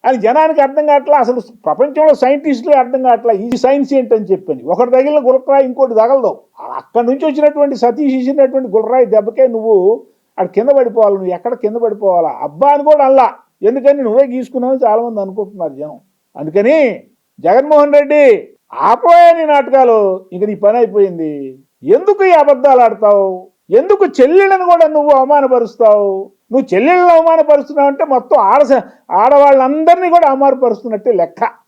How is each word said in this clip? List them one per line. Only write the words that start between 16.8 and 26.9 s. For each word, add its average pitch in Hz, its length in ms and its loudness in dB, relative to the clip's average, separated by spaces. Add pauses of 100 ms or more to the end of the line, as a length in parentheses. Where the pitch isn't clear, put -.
జగన్మోహన్ 294 520 2
రెడ్డి 294 260 2 (680)
ఆపోయే 339 380 4 (100)
నీ 330 60 -4 (100)
నాటకాలు, 254 460 2 (340)
ఇంక 180 160 -6
నీ 208 140 -8
పని 214 180 2
అయిపోయింది. 185 520 -2 (640)
ఎందుకు 381 260 -2 (100)
ఈ - 100 4
అబద్ధాలు 269 440 2
ఆడతావు? 202 440 0 (500)
ఎందుకు 392 240 0 (140)
చెల్లెళ్ళను 370 540 2
కూడా 339 140 4 (100)
నువ్వు 294 240 0
అవమానపరుస్తావు? 240 920 0 (400)
నువ్వు 262 200 -2
చెల్లెళ్ళను 349 440 2